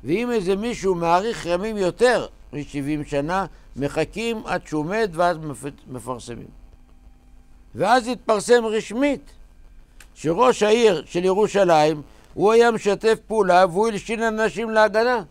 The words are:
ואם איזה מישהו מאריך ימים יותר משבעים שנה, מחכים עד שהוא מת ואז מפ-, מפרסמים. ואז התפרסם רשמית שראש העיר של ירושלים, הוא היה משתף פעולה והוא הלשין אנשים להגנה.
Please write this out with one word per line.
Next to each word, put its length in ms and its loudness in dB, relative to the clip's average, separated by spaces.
ואם 260 -2
איזה 260 0
מישהו 380 -4
מאריך 520 0
ימים 300 -4
יותר 500 2
משבעים 520 -6
שנה, 420 -4
מחכים 720 -4
עד 200 -6
שהוא 200 -4
מת 260 -2
ואז 240 0
מפ-, 520 -12
מפרסמים. 600 -12
ואז 340 2
התפרסם 560 0
רשמית 680 -2
שראש 480 0
העיר 440 4
של 180 -4
ירושלים, 760 2
הוא 180 2
היה 180 6
משתף 560 0
פעולה 400 4
והוא 220 0
הלשין 340 -4
אנשים 480 -2
להגנה. 600 2